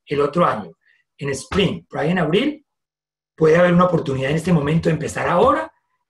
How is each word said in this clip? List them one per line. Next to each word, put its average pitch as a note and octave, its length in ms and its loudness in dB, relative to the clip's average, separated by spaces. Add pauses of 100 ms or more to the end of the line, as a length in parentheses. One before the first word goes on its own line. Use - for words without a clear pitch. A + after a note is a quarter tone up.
el C#3+ 140 -2
otro D3 260 0
año, G#2+ 240 -4 (480)
en C#3 120 -8
spring, C3+ 560 -4
por - 120 -12
ahí C#3+ 120 -2
en F#3 100 0
abril, G#3 440 -2 (720)
puede D#3+ 200 4
haber F3 180 4
una F3+ 100 6
oportunidad C3+ 460 -2
en D#3 60 -2
este F3 160 -2
momento D#3 360 0
de D#3+ 60 0
empezar C#3 340 -6
ahora C4+ 420 2 (400)